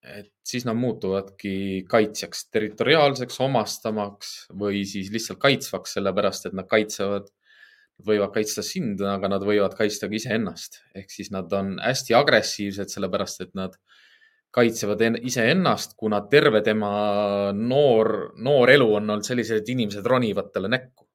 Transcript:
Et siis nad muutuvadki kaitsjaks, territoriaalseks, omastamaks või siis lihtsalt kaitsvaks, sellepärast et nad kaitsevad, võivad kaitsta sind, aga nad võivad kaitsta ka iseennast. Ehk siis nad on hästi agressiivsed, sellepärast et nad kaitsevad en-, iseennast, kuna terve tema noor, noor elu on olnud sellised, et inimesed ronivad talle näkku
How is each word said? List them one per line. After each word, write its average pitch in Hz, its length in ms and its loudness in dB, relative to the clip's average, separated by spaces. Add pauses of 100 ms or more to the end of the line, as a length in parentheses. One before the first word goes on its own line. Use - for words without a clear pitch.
Et 98 300 -16 (100)
siis 123 240 -6
nad 113 80 -2
muutuvadki 98 1120 -4
kaitsjaks, - 640 0
territoriaalseks, 127 960 2
omastamaks 107 880 -4 (160)
või 101 340 -2
siis 95 300 -8
lihtsalt - 320 -6
kaitsvaks, - 480 -2
sellepärast 98 560 -2
et 95 80 -6
nad 95 100 -10
kaitsevad, 101 640 -2 (720)
võivad 101 300 0
kaitsta 107 240 -2
sind, 104 480 -6
aga 98 240 -2
nad 98 160 0
võivad 104 320 2
kaitsta 104 320 0
ka 107 80 -4
iseennast. - 600 -4 (180)
Ehk - 160 -20
siis 104 160 -12
nad 95 240 -6
on 98 240 -4
hästi 123 400 -2
agressiivsed, 101 720 0
sellepärast 95 560 -6
et - 80 -18
nad 95 240 -10 (760)
kaitsevad 113 480 2
en-, 113 240 0
iseennast, 127 720 0
kuna 107 220 0 (100)
terve 120 320 6
tema 107 260 0 (680)
noor, 120 580 4 (260)
noor 127 320 6
elu 135 160 8
on 107 300 2
olnud 101 100 -6
sellised, 113 360 -2
et 123 100 -6
inimesed 104 340 -4
ronivad 113 460 0
talle 98 180 -4
näkku - 440 -8